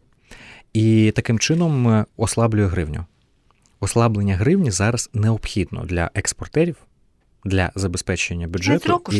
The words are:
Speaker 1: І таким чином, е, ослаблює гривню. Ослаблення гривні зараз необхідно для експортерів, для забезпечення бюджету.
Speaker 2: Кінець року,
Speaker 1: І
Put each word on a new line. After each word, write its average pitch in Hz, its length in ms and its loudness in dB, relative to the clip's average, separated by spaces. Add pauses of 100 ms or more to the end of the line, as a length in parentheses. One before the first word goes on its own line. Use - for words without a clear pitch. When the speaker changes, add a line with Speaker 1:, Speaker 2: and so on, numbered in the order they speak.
(720)
Speaker 1:
І 110 440 4
таким 113 220 0
чином, 156 500 0
е, 110 160 4 (120)
ослаблює 110 500 0
гривню. 85 380 -4 (760)
Ослаблення 101 560 0
гривні 143 340 2
зараз 110 440 -2
необхідно 104 720 -2
для 85 300 -2
експортерів, - 640 -2 (680)
для 92 300 0
забезпечення 87 720 -4
бюджету. 90 340 0
Speaker 2:
Кінець - 100 -8
року, 349 220 -2
Speaker 1:
І - 80 0